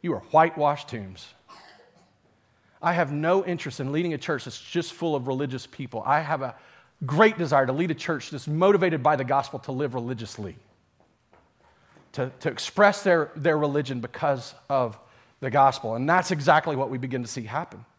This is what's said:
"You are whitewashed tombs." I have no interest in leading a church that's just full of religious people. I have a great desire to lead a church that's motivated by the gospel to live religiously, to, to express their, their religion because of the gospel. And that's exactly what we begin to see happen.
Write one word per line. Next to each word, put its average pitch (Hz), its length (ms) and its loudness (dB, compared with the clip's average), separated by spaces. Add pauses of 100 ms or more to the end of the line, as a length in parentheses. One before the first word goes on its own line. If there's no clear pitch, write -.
"You 170 140 -2
are 92 60 -6
whitewashed 151 680 2
tombs." 95 400 -12 (1500)
I 165 100 2
have 170 180 2
no 160 360 2
interest 156 340 -6
in 135 120 -4
leading 170 200 -2
a 147 60 -6
church 143 260 -4
that's - 160 -12
just - 320 -4
full 160 240 -2
of 123 100 -4
religious 131 400 -4
people. 120 380 -10
I 143 160 2
have 147 220 -4
a 123 120 -8 (520)
great 202 320 4
desire 147 260 4
to 127 80 0
lead 165 180 0
a 151 40 0
church - 340 -6
that's - 180 -10
motivated 170 560 4
by 151 140 4
the 135 80 -2
gospel 135 360 -2
to - 120 -10
live 131 220 -4
religiously, 117 640 -8 (1600)
to, 131 180 -4 (100)
to 151 100 -2
express 202 520 2
their, 165 340 2
their 156 200 2
religion 143 440 -2
because 131 540 -4 (140)
of 123 300 0 (420)
the 131 80 -6
gospel. 127 460 4
And 123 120 -2
that's 175 240 2
exactly 151 460 2
what 135 140 -2
we 131 80 -6
begin 127 240 -6
to 117 60 -10
see 117 160 -8
happen. 113 420 -10 (120)